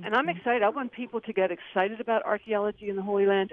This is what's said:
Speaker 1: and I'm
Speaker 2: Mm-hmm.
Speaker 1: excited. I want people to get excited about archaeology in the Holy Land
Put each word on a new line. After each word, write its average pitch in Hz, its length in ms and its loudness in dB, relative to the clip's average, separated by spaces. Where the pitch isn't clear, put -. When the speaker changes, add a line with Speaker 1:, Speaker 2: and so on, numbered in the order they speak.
Speaker 1:
and 208 140 -2
I'm 277 100 2
Speaker 2:
Mm-hmm. 339 120 -2
Speaker 1:
excited. 240 260 0
I 208 60 4
want 233 200 -4
people 233 300 -8
to 220 120 -8
get 190 200 2
excited 202 480 -2
about 226 240 0
archaeology 208 640 -2
in 196 80 -4
the 190 60 -4
Holy 202 240 2
Land 196 260 2